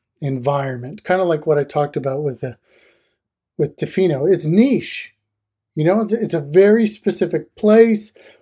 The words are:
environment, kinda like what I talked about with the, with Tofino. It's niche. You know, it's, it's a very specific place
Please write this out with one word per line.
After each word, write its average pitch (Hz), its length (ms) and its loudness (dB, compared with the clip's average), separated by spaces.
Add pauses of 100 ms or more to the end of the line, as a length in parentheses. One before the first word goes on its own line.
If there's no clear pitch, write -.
(220)
environment, 135 800 -4
kinda 185 220 0
like 160 200 -2
what 151 120 2
I 143 80 0
talked 147 320 -4
about 135 260 -4
with 131 180 -6
the, 127 160 -8 (1000)
with 147 180 -4
Tofino. 160 560 0
It's 151 140 0
niche. 214 680 0 (600)
You 151 120 -2
know, 196 160 2
it's, 214 120 -4
it's 214 200 -2
a 165 80 -2
very 196 440 4
specific - 680 -4
place 214 580 4 (280)